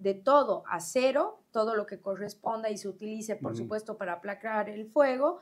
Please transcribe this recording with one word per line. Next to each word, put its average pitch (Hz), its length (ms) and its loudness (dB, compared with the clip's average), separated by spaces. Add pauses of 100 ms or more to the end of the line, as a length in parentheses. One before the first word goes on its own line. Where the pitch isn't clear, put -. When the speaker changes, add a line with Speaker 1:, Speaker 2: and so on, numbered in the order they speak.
Speaker 1:
de 196 140 0
todo 262 540 4
a 170 120 -2
cero, 262 580 2 (140)
todo 220 240 2
lo 208 100 0
que 185 140 -12
corresponda 208 720 -4
y 208 60 -2
se 196 120 -8
utilice, 214 480 -6
por 135 160 -6
Speaker 2:
Ujú. 117 100 -4
Speaker 1:
supuesto, 214 340 -6
para 180 180 -6
aplacar 208 540 -4
el 214 180 -10
fuego, 277 560 4